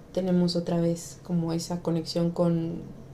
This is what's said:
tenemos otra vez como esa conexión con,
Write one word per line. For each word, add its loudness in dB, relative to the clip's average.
tenemos 4
otra 0
vez 0
como 0
esa -4
conexión 0
con, 0